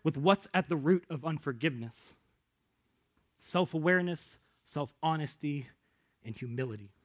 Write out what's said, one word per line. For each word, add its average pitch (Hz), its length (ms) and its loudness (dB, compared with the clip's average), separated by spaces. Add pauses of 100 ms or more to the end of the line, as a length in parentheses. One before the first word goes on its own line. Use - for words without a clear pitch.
with 156 140 0
what's 151 360 4
at - 160 2
the 170 80 0
root 170 320 4
of 151 160 -6
unforgiveness: 131 920 -4 (1200)
self-awareness, 175 1000 0 (260)
self-honesty, 147 1040 -2 (560)
and 110 100 -8
humility. 117 560 -6 (140)